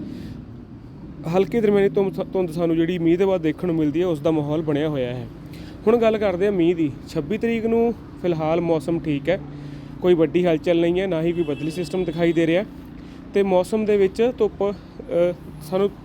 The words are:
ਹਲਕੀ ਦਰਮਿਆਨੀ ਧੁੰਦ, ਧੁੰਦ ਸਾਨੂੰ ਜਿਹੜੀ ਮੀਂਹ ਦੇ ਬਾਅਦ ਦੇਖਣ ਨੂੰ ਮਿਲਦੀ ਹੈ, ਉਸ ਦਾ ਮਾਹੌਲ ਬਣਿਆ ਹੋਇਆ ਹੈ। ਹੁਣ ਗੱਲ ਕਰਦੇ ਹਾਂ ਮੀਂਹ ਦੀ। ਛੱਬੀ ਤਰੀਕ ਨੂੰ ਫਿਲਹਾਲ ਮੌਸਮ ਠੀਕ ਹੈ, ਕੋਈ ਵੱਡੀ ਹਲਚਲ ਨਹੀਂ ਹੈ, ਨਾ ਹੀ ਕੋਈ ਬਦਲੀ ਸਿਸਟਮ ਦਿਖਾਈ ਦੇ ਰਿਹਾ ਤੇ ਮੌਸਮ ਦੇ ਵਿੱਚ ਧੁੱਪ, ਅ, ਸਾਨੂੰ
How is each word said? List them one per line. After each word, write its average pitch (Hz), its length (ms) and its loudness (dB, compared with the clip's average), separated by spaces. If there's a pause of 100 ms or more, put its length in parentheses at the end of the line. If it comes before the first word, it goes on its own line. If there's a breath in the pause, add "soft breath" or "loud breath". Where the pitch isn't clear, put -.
(1400 loud breath)
ਹਲਕੀ 196 220 2
ਦਰਮਿਆਨੀ 202 300 4
ਧੁੰਦ, 190 440 -2
ਧੁੰਦ 185 180 0
ਸਾਨੂੰ 165 240 0
ਜਿਹੜੀ 165 240 0
ਮੀਂਹ 165 180 4
ਦੇ 196 80 2
ਬਾਅਦ 190 160 2
ਦੇਖਣ 156 260 -2
ਨੂੰ 165 80 0
ਮਿਲਦੀ 156 260 2
ਹੈ, 185 40 0
ਉਸ 165 140 -2
ਦਾ 165 120 0
ਮਾਹੌਲ 151 300 0
ਬਣਿਆ 151 280 0
ਹੋਇਆ 127 240 -2
ਹੈ। 120 140 -8 (600 loud breath)
ਹੁਣ 226 100 6
ਗੱਲ 220 200 4
ਕਰਦੇ 196 280 0
ਹਾਂ 208 60 2
ਮੀਂਹ 175 240 4
ਦੀ। 160 160 0 (180)
ਛੱਬੀ 160 280 -2
ਤਰੀਕ 226 280 0
ਨੂੰ 233 280 2 (280)
ਫਿਲਹਾਲ 165 400 0
ਮੌਸਮ 165 380 0
ਠੀਕ 143 300 -2
ਹੈ, 190 100 2 (600 loud breath)
ਕੋਈ 180 120 6
ਵੱਡੀ 165 320 4
ਹਲਚਲ 170 360 4
ਨਹੀਂ 175 200 2
ਹੈ, 196 60 0
ਨਾ 165 140 0
ਹੀ 170 100 2
ਕੋਈ 170 120 0
ਬਦਲੀ 147 280 -4
ਸਿਸਟਮ 180 320 -4
ਦਿਖਾਈ 170 300 2
ਦੇ 165 140 2
ਰਿਹਾ 175 180 2 (680 loud breath)
ਤੇ 202 100 4
ਮੌਸਮ 196 420 2
ਦੇ 208 120 4
ਵਿੱਚ 202 400 2
ਧੁੱਪ, 202 340 0
ਅ, - 20 -4 (880 loud breath)
ਸਾਨੂੰ 190 300 0 (140)